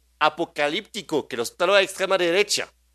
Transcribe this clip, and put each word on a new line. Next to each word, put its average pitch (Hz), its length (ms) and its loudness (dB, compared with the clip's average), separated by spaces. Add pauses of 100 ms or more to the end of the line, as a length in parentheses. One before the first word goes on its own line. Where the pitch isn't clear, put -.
(180)
apocalíptico 156 1120 -2
que 127 80 -10
los, 117 200 -6
toda 180 160 2
la 202 100 6
extrema 190 340 -2
derecha, 175 560 0 (220)